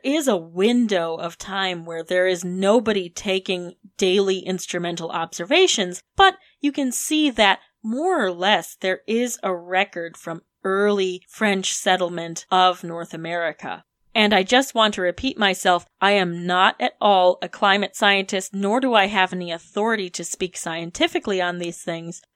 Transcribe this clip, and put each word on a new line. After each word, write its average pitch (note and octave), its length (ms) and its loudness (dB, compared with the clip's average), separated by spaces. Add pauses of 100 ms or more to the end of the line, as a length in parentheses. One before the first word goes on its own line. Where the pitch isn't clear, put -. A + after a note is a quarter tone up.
is C#4 240 0
a G#3 80 4
window F3+ 800 0
of E3+ 220 -10
time F#3+ 460 -4
where E3 200 -8
there F3+ 240 0
is F#3 180 0
nobody G3 640 2
taking F#3 640 -4 (240)
daily F#3+ 420 2
instrumental F3 680 -6
observations, F3+ 920 0 (140)
but F#4+ 220 4 (240)
you C#4+ 100 0
can C4+ 220 -2
see D4+ 380 0
that G#3 280 4 (220)
more C#4 420 -2
or F#3 80 0
less F3+ 500 0
there F#3 260 -2
is A#3 360 -2
a F#3+ 120 -2
record F3 640 -6
from E3+ 240 -10 (220)
early F#3+ 640 0
French G3 460 -2
settlement F3 760 -2
of F#3 340 4
North E3+ 300 -10
America. D#3+ 680 -6 (320)
And G#3+ 180 4
I F#3+ 100 6
just B3+ 300 2
want G#3+ 200 2
to G3 80 -6
repeat F3+ 360 -2
myself, F#3 480 2 (140)
I G3 120 4
am F3 360 0
not F3+ 320 2
at - 220 -2
all F#3 400 6
a F3+ 80 -6
climate G3+ 480 0
scientist, G3 560 0
nor G3 260 0
do B3+ 140 0
I G3 140 4
have F#3+ 260 0
any F3 180 -6
authority G#3 600 -4
to F3 120 -10
speak F#3 320 -8
scientifically F3+ 840 -4
on F3 160 -2
these E3+ 260 -8
things. E3+ 380 -10 (140)